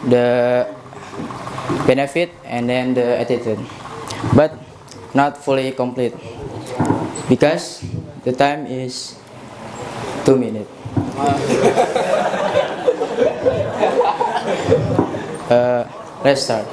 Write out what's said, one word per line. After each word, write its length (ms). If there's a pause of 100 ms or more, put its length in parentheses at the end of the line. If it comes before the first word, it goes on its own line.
the 560 (1200)
benefit, 460 (140)
and 240
then 240
the 260
attitude. 400 (720)
But 240 (560)
not 240
fully 360
complete, 420 (1120)
because 540 (400)
the 100
time 320
is 540 (1040)
two 120
minutes. 340 (480)
<laughs> 960 (3250)
Uh, 320 (400)
let's 240
start. 160 (120)